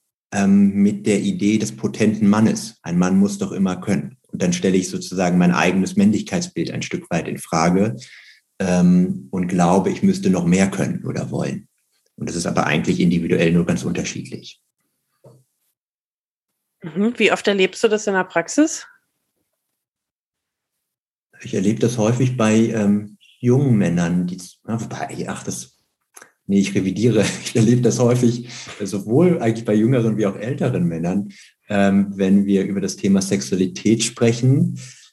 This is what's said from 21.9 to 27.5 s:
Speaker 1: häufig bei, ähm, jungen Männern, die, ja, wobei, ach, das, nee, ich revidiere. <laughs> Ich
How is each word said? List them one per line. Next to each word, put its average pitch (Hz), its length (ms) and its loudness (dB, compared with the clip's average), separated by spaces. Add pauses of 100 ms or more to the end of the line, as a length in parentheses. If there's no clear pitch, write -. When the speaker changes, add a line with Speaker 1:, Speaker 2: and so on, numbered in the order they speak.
Speaker 1:
häufig 120 400 0
bei, 110 300 4
ähm, 104 500 -2 (220)
jungen 123 380 4
Männern, 87 500 0
die, 90 100 -8 (300)
ja, 107 140 -4
wobei, - 460 -10
ach, - 160 -10
das, - 340 -12 (680)
nee, 98 140 2
ich - 160 0
revidiere. 101 500 2
<laughs> - 180 -6
Ich - 120 -12